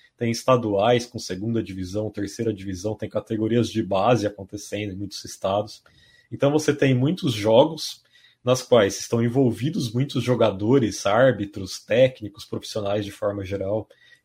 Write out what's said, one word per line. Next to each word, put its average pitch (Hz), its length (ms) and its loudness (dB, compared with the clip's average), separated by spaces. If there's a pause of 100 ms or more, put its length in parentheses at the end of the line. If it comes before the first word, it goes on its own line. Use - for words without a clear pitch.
(160)
Tem 117 160 -2
estaduais 117 760 2
com - 140 -12
segunda 110 420 -4
divisão, 95 480 -6
terceira 107 440 -6
divisão, 98 420 -6
tem 104 140 -10
categorias 110 600 0
de 110 140 -2
base 101 420 2
acontecendo 101 680 -8
em - 20 -10
muitos 98 300 -12
estados. 104 580 -4 (480)
Então 135 180 2
você 151 240 2
tem 135 220 2
muitos 139 380 0
jogos 113 680 2 (420)
nas 123 180 2
quais 104 360 4
estão - 240 -2
envolvidos 120 680 0
muitos 127 320 -2
jogadores, 110 840 2
árbitros, 101 800 0
técnicos, 120 640 0
profissionais 104 580 -6
de 98 80 -8
forma 101 320 -4
geral, 98 460 -4 (360)